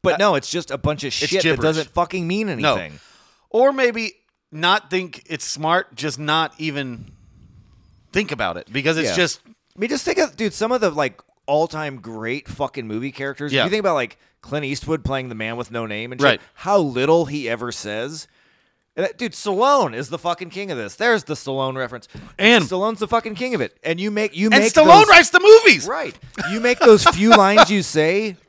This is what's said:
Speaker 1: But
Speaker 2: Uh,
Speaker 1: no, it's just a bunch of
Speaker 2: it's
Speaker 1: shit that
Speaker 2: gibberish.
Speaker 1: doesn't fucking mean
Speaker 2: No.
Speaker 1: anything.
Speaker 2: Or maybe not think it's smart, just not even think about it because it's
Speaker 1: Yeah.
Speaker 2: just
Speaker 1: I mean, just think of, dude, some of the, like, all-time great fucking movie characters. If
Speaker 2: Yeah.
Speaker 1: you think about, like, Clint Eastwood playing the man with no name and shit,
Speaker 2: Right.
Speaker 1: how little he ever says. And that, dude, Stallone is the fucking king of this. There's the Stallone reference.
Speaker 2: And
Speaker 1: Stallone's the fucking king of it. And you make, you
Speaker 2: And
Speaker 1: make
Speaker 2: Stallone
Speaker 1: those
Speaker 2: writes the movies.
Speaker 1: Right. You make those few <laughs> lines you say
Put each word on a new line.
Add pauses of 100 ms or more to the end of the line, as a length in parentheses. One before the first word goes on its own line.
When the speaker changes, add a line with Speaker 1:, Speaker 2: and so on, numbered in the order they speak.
Speaker 1:
But
Speaker 2:
Uh,
Speaker 1:
no,
it's
just
a
bunch
of
Speaker 2:
it's
Speaker 1:
shit
that
Speaker 2:
gibberish.
Speaker 1:
doesn't
fucking
mean
Speaker 2:
No.
Speaker 1:
anything. (500)
Speaker 2:
Or
maybe (380)
not
think
it's
smart,
just
not
even (1000)
think
about
it
because
it's
Speaker 1:
Yeah.
Speaker 2:
just
Speaker 1:
I
mean,
just
think
of,
dude,
some
of
the,
like, (280)
all-time
great
fucking
movie
characters.
If
Speaker 2:
Yeah.
Speaker 1:
you
think
about,
like, (240)
Clint
Eastwood
playing
the
man
with
no
name
and
shit,
Speaker 2:
Right. (120)
Speaker 1:
how
little
he
ever
says. (680)
And
that,
dude,
Stallone
is
the
fucking
king
of
this.
There's
the
Stallone
reference. (300)
Speaker 2:
And
Speaker 1:
Stallone's
the
fucking
king
of
it.
And
you
make,
you
Speaker 2:
And
Speaker 1:
make
Speaker 2:
Stallone
Speaker 1:
those
Speaker 2:
writes
the
movies.
Speaker 1:
Right. (360)
You
make
those
few
<laughs>
lines
you
say (140)